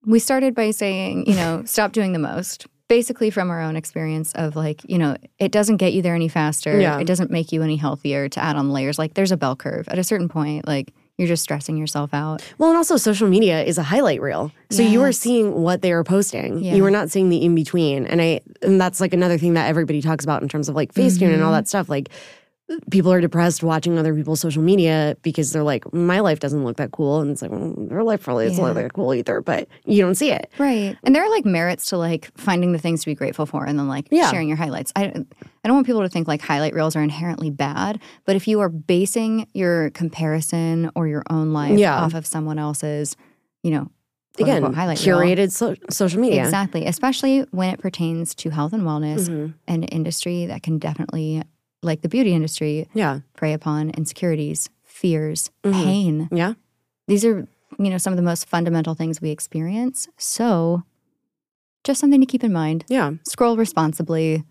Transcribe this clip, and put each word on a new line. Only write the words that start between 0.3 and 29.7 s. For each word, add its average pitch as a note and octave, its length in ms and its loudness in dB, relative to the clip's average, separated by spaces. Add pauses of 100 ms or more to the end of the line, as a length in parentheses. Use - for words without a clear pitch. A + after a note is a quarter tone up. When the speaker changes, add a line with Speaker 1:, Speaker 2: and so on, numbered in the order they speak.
Speaker 1:
by A3 160 0
saying, F#3+ 560 -2
you G3+ 80 4
know, E3 280 0
Speaker 2:
<laughs> A#3 40 -12
Speaker 1:
stop G#3 260 0
doing G3 200 0
the E3+ 60 -2
most. - 480 -6 (220)
Basically A#3 420 2
from F#3 200 -2
our E3 100 -4
own D#3+ 140 -4
experience D#3+ 600 -6
of, D#3 200 -4
like, D#3 340 -4
you F#3 100 0
know, D3 180 0 (240)
it G3 100 2
doesn't G#3 280 2
get F#3 140 4
you F#3+ 100 2
there E3+ 120 0
any E3 140 0
faster. D3+ 520 0
Speaker 2:
Yeah. D3+ 200 2
Speaker 1:
It D#3+ 60 -2
doesn't F3+ 260 0
make E3 180 -2
you D#3+ 120 0
any D#3 140 0
healthier C#3+ 520 -2
to - 120 -8
add D3+ 140 0
on C#3 160 0
layers. C#3 260 -2
Like, D#3 180 -4
there's F#3+ 180 2
a F3+ 40 2
bell C3+ 200 -2
curve. C#3+ 320 -8
At F3+ 100 -4
a F#3 60 0
certain F3 240 -2
point, D3+ 400 -4
like, C#3 240 -4 (260)
you're F3+ 80 0
just E3+ 160 0
stressing D3+ 340 -6
yourself D3+ 380 -4
out. D#3 280 -6 (160)
Speaker 2:
Well, D#4+ 120 4
and E4 60 4
also E4 200 2
social G#3+ 300 2
media F#3 380 4
is D#3+ 140 0
a E3+ 40 -2
highlight E3 380 2
reel. C3 320 -4 (180)
So G#3+ 120 2
you A3+ 200 6
are C#4 60 4
Speaker 1:
Yes. B3+ 100 0
Speaker 2:
seeing A#3 340 2 (100)
what F3 200 0
they F3+ 80 2
are E3 140 2
posting. - 580 0
Speaker 1:
Yeah. F#3 140 2
Speaker 2:
You F#3+ 80 8
are G3 80 6
not G#3 180 0
seeing F#3+ 180 4
the E3+ 140 4
in-between. D#3+ 640 2
And E3+ 160 2
I, E3 180 2 (220)
and F#3+ 180 6
that's, F#3 200 0
like, F#3 120 0
another F3 260 2
thing E3+ 160 2
that D3+ 140 2
everybody D3+ 320 0
talks D3+ 240 -2
about D3 180 0
in C#3+ 60 -4
terms D3+ 200 -4
of, C#3+ 80 -4
like, D#3 180 -2
Facetune F3+ 400 4
and D#3 80 4
all D#3+ 60 4
Speaker 1:
Mm-hmm. D#3+ 60 4
Speaker 2:
that F3+ 140 0
stuff. F#3 200 -2
Like, C#3 220 -4 (800)
people F#3 220 4
are F3+ 80 6
depressed E3+ 420 2
watching E3 340 0
other D#3+ 160 2
people's D3+ 280 -2
social D#3 200 -2
media D#3+ 640 4
because D3+ 300 -2
they're D#3 100 0
like, C#3+ 220 0 (100)
"My F3 240 2
life F3 220 2
doesn't C#3+ 240 -2
look A#2 140 -4
that C3+ 120 -4
cool." D3 300 0
And C#3+ 100 -2
it's C#3+ 100 -6
like, - 120 -8
"Well, - 240 -6
their D3 260 -6
life A3 220 0
probably A2+ 240 0
doesn't F3 160 -2
look A#2 100 0
Speaker 1:
Yeah. A2+ 80 -4
Speaker 2:
that A#2+ 100 -6
cool C3 220 -2
either," A#2+ 260 -2
but - 280 -4 (160)